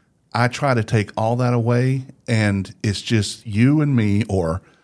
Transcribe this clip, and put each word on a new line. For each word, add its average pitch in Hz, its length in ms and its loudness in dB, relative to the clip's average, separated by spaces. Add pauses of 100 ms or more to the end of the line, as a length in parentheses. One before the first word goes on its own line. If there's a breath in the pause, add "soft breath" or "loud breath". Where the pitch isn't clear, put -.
(320 soft breath)
I 120 160 2
try 139 240 -2
to 117 100 2
take 104 340 0
all 113 200 0
that 123 160 0
away, 123 520 0 (220)
and 104 560 0
it's 104 200 -2
just - 440 -2
you 120 360 2
and 143 120 0
me, 107 340 2
or, 90 340 -2 (220 soft breath)